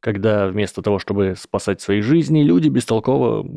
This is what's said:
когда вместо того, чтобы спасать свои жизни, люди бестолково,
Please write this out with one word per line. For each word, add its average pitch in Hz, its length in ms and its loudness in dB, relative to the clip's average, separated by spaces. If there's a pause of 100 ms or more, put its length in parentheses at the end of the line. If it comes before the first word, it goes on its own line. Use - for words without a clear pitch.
когда 104 480 0
вместо 98 320 -4
того, 101 180 0
чтобы 98 380 -2
спасать - 460 -4
свои 101 180 0
жизни, 151 420 2
люди 156 260 4
бестолково, 120 800 0 (100)